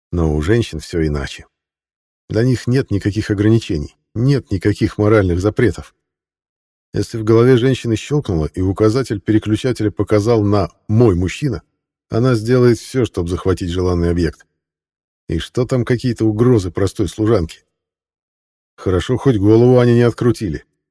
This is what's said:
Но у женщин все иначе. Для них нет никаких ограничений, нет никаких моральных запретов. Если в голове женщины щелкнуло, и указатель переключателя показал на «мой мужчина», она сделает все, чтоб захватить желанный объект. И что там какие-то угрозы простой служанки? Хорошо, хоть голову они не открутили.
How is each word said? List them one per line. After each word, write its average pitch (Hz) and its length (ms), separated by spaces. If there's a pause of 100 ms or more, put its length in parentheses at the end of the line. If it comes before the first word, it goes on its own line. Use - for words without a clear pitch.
(120)
Но 80 220
у 76 60
женщин 98 380
все 80 280
иначе. 71 400 (800)
Для 107 160
них 127 220
нет 127 240
никаких 101 400
ограничений, 104 680 (180)
нет 127 360
никаких 104 480
моральных 101 420
запретов. 107 540 (1000)
Если 104 240
в 110 80
голове 117 320
женщины 120 400
щелкнуло, - 500
и 87 140
указатель 107 600
переключателя 107 720
показал 107 520
на 101 260 (200)
«мой 107 260
мужчина», 92 480 (480)
она 120 240
сделает 120 440
все, 127 280
чтоб 87 220
захватить 90 420
желанный 87 400
объект. 85 360 (840)
И 85 100
что 123 280
там 123 180
какие-то 117 420
угрозы 107 440
простой 95 380
служанки? 107 560 (1120)
Хорошо, 95 400
хоть 127 200
голову 117 420
они 120 160
не 120 80
открутили. 113 600 (260)